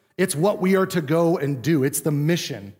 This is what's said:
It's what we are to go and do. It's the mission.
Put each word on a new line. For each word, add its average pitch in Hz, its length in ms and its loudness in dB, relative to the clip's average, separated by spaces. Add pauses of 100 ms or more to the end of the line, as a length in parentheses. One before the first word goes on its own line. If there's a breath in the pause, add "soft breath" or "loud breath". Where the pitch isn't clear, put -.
(180)
It's 180 180 0
what 175 260 0
we 190 140 4
are 190 120 4
to 175 140 -2
go 165 360 2
and 139 240 -4
do. 147 220 2
It's 139 180 -2
the 156 100 -2
mission. 143 680 -2